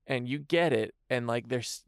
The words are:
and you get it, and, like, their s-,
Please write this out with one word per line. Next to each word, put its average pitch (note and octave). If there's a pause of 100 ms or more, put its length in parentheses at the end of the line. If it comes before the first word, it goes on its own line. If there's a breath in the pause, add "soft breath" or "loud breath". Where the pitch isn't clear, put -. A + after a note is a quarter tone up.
and B2
you C#3
get E3
it, A2 (140)
and, A#2+
like, A#2
their B2
s-, -